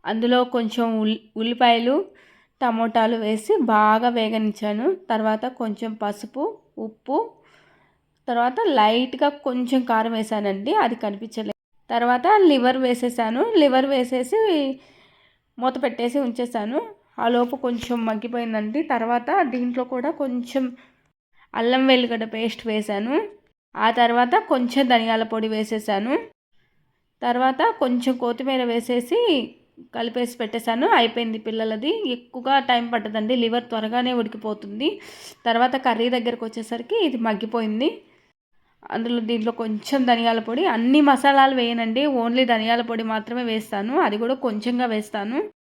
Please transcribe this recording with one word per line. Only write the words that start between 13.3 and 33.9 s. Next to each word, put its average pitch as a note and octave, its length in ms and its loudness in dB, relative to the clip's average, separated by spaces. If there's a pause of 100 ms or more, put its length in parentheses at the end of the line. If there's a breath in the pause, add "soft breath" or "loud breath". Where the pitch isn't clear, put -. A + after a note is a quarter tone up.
లివర్ C4+ 300 6
వేసేసి C4+ 920 0 (800 soft breath)
మూత B3+ 240 -2
పెట్టేసి A#3+ 360 0
ఉంచేసాను. A#3+ 680 -4 (320)
ఆ A#3 80 0
లోపు B3 280 2
కొంచెం A#3+ 500 -4
మగ్గిపోయిందండి. A3+ 800 -4
తర్వాత A#3+ 580 0
దీంట్లో B3 420 -2
కూడా B3+ 280 -4
కొంచెం B3+ 680 -4 (760 loud breath)
అల్లం B3 320 2
వెల్లిగడ్డ A#3+ 360 2
పేస్ట్ A3+ 440 -6
వేసాను. A3 640 -2 (460)
ఆ A3 160 2
తర్వాత A#3+ 560 2
కొంచెం C4 400 0
ధనియాల A3+ 360 2
పొడి A3 240 -4
వేసేసాను. G#3+ 720 -2 (1000)
తర్వాత C4 580 0
కొంచెం B3+ 380 0
కొత్తిమీర B3+ 460 -2
వేసేసి B3 920 0 (400)
కలిపేసి A#3+ 420 -4
పెట్టేశాను. A#3 520 -2
అయిపోయింది A#3 480 2
పిల్లలది. A3 720 -4
ఎక్కువగా B3+ 500 -2
టైమ్ A#3+ 340 0
పట్టదండి, G#3+ 420 -2
లివర్ A#3 280 0
త్వరగానే A#3+ 500 -2